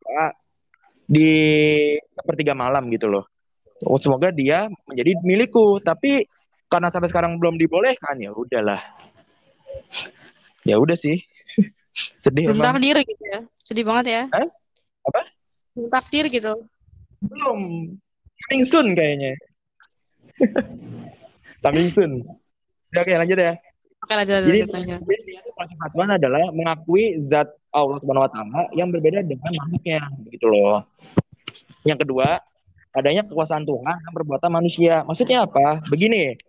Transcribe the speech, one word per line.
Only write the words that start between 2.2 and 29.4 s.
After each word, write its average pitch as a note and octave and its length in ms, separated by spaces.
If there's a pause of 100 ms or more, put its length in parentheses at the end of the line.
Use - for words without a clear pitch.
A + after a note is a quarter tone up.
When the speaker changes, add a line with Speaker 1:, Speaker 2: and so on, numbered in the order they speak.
Speaker 1:
malam C3 380
gitu A2+ 160
loh. G2+ 180 (560)
Oh, - 160
semoga C#3+ 320
dia D#3+ 380 (180)
menjadi C#3 380
milikku, G#3 560
tapi C4 480 (400)
karena F3 240
sampai F3 180
sekarang E3+ 300
belum E3+ 180
dibolehkan, E3 640
ya G2+ 100
udahlah. G#2+ 540 (1800)
Ya - 160
udah D#3+ 180
sih. E3 280 (320)
<laughs> G#3 180 (460)
Sedih C#3+ 320
Speaker 2:
Belum G#3+ 80
Speaker 1:
emang. B3 160
Speaker 2:
takdir C#4 260
gitu - 240
ya. G3+ 140 (240)
Sedih A3+ 240
banget A#3+ 200
ya. A3+ 220
Speaker 1:
Hah? B3+ 180 (600)
Apa? - 140 (520)
Speaker 2:
Belum A#3 160
takdir C4 400
gitu. A3 240 (640)
Speaker 1:
Belum. A#3+ 400 (840)
Coming C4+ 220
soon C4 300
kayaknya. C#3+ 420 (1040)
<laughs> - 40 (1160)
Coming D#3 320
soon. E3+ 200 (800)
Udah, F3 140
oke, F#3 100
lanjut F3 240
ya. E3+ 160 (460)
Speaker 2:
Oke, - 160
lanjut, G3+ 260
Speaker 1:
Jadi, F3+ 220
Speaker 2:
lanjut, F#3 80
lanjut. F3+ 320
Speaker 1:
jadi F#3+ 180 (460)
sifat D#3 240
Tuhan F3+ 220
adalah D3 360
mengakui E3 720
zat D3 300 (180)
Allah C#3+ 300
Subhanahu C3+ 260
wa C3 60
taala A2 300 (100)
yang F3 180
berbeda E3+ 320
dengan D3 320